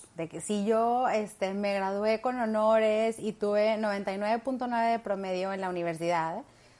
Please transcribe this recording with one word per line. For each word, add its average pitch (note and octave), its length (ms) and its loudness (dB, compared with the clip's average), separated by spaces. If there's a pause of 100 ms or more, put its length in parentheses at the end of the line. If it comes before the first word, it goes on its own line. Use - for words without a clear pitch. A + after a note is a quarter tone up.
(160)
de E3 120 -4
que E3 120 -12
si G#3 240 -2
yo, A#3 440 2
este, G3 440 -2
me G3+ 220 0
gradué G3+ 480 0
con B3+ 180 -2
honores A3 800 2
y G#3+ 140 -4
tuve G#3 440 2
noventa G3+ 380 -2
y G3 40 -4
nueve G#3+ 200 0
punto B3+ 300 -4
nueve A#3 240 2
de A#3 80 0
promedio F#3+ 520 -2
en F#3+ 80 -4
la F#3+ 80 -2
universidad, E3+ 760 -2 (380)